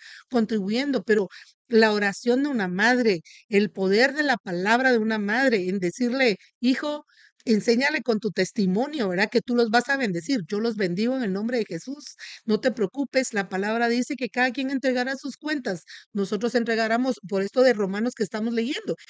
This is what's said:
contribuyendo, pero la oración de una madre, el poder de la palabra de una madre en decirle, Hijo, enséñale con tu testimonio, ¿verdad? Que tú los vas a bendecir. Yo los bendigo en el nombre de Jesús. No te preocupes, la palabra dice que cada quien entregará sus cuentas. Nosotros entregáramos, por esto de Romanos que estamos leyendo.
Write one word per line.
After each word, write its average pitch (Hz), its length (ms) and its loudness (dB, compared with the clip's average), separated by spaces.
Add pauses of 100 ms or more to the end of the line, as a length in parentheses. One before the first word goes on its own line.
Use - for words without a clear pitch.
(300)
contribuyendo, 226 760 0
pero 208 240 2 (400)
la 220 240 6
oración 208 520 0
de 294 60 0
una 220 180 0
madre, 208 540 2 (280)
el 208 220 2
poder 202 420 2
de 302 100 -2
la 262 140 2
palabra 214 540 2
de 240 80 4
una 220 200 0
madre 214 500 2
en 196 100 -2
decirle, 247 580 0 (220)
Hijo, 294 440 0 (420)
enséñale 240 560 2
con 220 180 0
tu 208 120 -4
testimonio, 208 800 -2
¿verdad? 190 220 -2
Que 247 100 2
tú 240 140 -4
los 233 140 2
vas 233 200 2
a 277 80 0
bendecir. 220 520 -2
Yo 208 100 -2
los 226 160 -2
bendigo 208 400 -2
en 262 80 -4
el 202 100 -2
nombre 226 260 -4
de 214 60 -2
Jesús. 277 500 -12 (300)
No 214 140 2
te 254 120 2
preocupes, 254 640 -2
la 196 140 -2
palabra 214 400 -2
dice 240 300 -2
que 240 120 -6
cada 254 220 0
quien 262 180 -4
entregará 262 460 -2
sus 262 220 -10
cuentas. 262 460 -6 (280)
Nosotros 202 440 -2
entregáramos, 226 600 0 (140)
por 196 140 0
esto 220 200 0
de 262 100 8
Romanos 208 420 -2
que - 80 -4
estamos 220 300 -4
leyendo. 262 420 -2 (140)